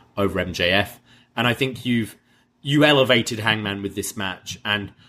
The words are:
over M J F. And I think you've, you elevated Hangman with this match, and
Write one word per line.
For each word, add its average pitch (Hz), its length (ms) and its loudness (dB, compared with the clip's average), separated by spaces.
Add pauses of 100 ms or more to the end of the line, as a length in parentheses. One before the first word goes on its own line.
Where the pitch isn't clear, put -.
(160)
over 95 220 0
M 90 140 -2
J 87 180 0
F. 101 300 0 (360)
And 120 120 2
I 117 60 2
think 131 300 -4
you've, 117 300 0 (480)
you 147 220 2
elevated 127 560 4
Hangman 107 420 -2
with 98 140 -6
this - 200 -6
match, 95 480 -8
and 104 280 -4 (160)